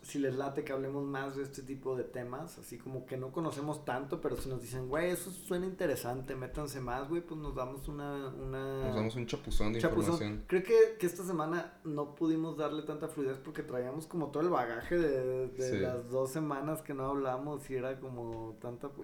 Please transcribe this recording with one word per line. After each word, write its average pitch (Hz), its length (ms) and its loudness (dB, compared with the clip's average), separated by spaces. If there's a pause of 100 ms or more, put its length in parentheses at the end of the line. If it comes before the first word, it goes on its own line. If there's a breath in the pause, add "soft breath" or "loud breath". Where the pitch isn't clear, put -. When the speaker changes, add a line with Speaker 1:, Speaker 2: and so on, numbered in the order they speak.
Speaker 1:
si - 160 -4
les 135 160 2
late 139 280 0
que 135 80 -4
hablemos 135 320 0
más 139 320 -2
de 139 60 -2
este 135 220 -8
tipo 131 340 -4
de 117 60 0
temas, 131 560 -8
así - 180 -12
como 131 300 -8
que 135 100 -4
no 131 140 -4
conocemos 147 540 -2
tanto, 139 360 -2
pero 127 160 0
si 135 120 -4
nos 127 120 -4
dicen, 127 260 -6
"Güey, 160 220 2
eso 180 220 -2
suena 180 340 -2
interesante, 135 720 -2
métanse 135 460 -4
más", 127 280 -2
güey, 170 140 0
pues 160 180 -8
nos 143 140 -4
damos 135 320 -4
una, 143 400 -4
una 135 580 -2
Speaker 2:
Nos 110 100 2
damos 110 200 2
un 123 100 -2
chapuzón - 480 4
de 117 80 0
Speaker 1:
Chapuzón. 170 320 6
Speaker 2:
información. 107 320 0
Speaker 1:
Creo 180 180 4
que, 226 120 6 (240)
que 180 80 4
esta 175 180 -4
semana 165 480 0 (120)
no 147 280 0
pudimos 160 420 2
darle 151 280 0
tanta 151 240 -4
fluidez 135 360 0
porque 156 200 -6
traíamos 156 420 -2
como 160 240 -2
todo 147 140 2
el 180 60 4
bagaje 123 460 2
de, 131 520 4
de 127 240 -2
Speaker 2:
Sí. 113 80 2
Speaker 1:
las 123 320 0
dos 131 180 2
semanas 151 540 -2
que 151 100 -6
no 135 160 -2
hablamos 135 640 0
y - 20 0
era 131 260 0
como 113 600 -6
tanta, 123 300 -6 (120)